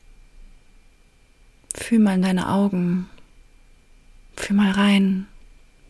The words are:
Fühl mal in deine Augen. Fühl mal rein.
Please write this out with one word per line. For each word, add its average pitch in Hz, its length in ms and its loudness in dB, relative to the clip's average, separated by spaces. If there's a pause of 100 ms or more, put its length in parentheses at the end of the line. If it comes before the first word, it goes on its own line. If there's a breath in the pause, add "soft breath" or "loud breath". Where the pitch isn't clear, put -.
(1700)
Fühl - 240 -2
mal 196 180 2
in 185 60 0
deine 185 280 -2
Augen. 185 580 -2 (1300)
Fühl - 200 -4
mal 202 160 2
rein. 196 540 2 (640)